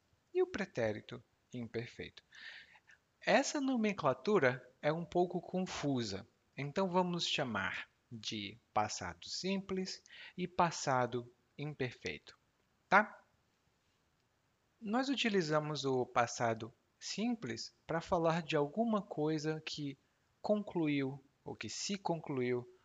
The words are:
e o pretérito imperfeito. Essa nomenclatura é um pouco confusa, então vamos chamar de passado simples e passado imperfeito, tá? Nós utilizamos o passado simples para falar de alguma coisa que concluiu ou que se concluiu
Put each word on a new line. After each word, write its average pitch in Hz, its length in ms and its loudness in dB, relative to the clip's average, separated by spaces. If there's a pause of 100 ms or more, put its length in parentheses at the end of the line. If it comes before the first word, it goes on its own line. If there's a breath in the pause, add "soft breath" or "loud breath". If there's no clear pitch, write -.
(340)
e 359 80 2
o 359 60 4
pretérito 120 760 -4 (300)
imperfeito. 117 720 -8 (1000 loud breath)
Essa 269 360 4
nomenclatura 202 1000 4 (200)
é 147 100 2
um 170 140 -2
pouco 175 340 0
confusa, 127 880 -2 (300)
então 143 320 -2
vamos 175 360 2
chamar 101 640 -2 (220)
de 107 480 -8 (140)
passado 104 560 -2
simples 190 720 -4 (340 loud breath)
e 180 80 -4
passado 127 880 0 (240)
imperfeito, 147 800 -6 (520)
tá? 214 300 4 (1600)
Nós 233 260 0
utilizamos 156 760 2
o 127 200 4
passado 113 680 0 (260)
simples 185 760 -4 (140)
para 165 140 0
falar 165 420 2
de 156 140 0
alguma 208 440 2
coisa 156 600 -2
que 143 360 -8 (440)
concluiu 147 840 0 (220)
ou - 100 -8
que 110 140 -10
se - 280 -4
concluiu 127 720 -2 (160 loud breath)